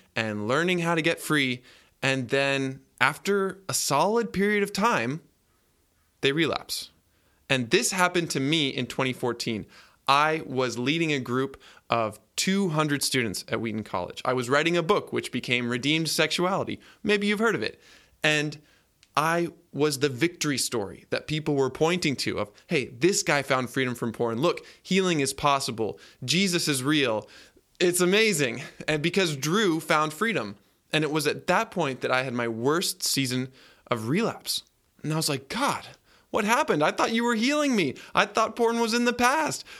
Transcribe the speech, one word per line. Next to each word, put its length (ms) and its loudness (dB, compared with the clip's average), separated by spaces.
and 320 -2
learning 320 2
how 140 0
to 80 0
get 180 0
free, 440 0
and 300 0
then 520 0
after 560 0
a 60 -4
solid 580 0
period 300 2
of 100 -2
time, 500 0
they 100 2
relapse. 600 -2
And 220 2
this 200 2
happened 400 2
to 80 -2
me 280 0
in 180 -4
twenty 280 -2
fourteen. 520 -4
I 380 4
was 320 -2
leading 340 0
a 80 0
group 400 -4
of 300 -2
two 340 0
hundred 320 0
students 460 -2
at 120 -2
Wheaton 240 -4
College. 400 -6
I 100 0
was 180 -2
writing 260 4
a 60 2
book, 280 0
which 200 -4
became 380 -2
Redeemed 400 0
Sexuality. 680 0
Maybe 240 0
you've 140 0
heard 160 2
of 80 -2
it. 180 -8
And 380 0
I 340 2
was 280 0
the 100 2
victory 480 -2
story 520 -4
that 180 -4
people 280 -2
were 160 2
pointing 460 2
to 200 -4
of, 140 -4
"Hey, 180 0
this 380 2
guy 180 2
found 300 0
freedom 240 -2
from 160 -4
porn. 280 -2
Look, 240 0
healing 380 2
is 120 0
possible. 640 0
Jesus 440 2
is 160 0
real. 440 0
It's 220 2
amazing." 600 2
And 140 0
because 340 2
Drew 440 0
found 340 2
freedom. 420 -2
And 120 2
it 80 -2
was 140 0
at 220 -2
that 240 2
point 300 -2
that 100 0
I 100 2
had 140 -4
my 120 -2
worst 540 0
season 480 -2
of 200 -2
relapse. 520 -2
And 100 -6
I 40 -2
was 120 -2
like, 220 -4
"God, 380 -2
what 160 0
happened? 380 2
I 80 4
thought 200 0
you 120 0
were 100 2
healing 420 2
me. 200 0
I 140 4
thought 280 0
porn 240 2
was 140 0
in 120 2
the 60 2
past. 520 0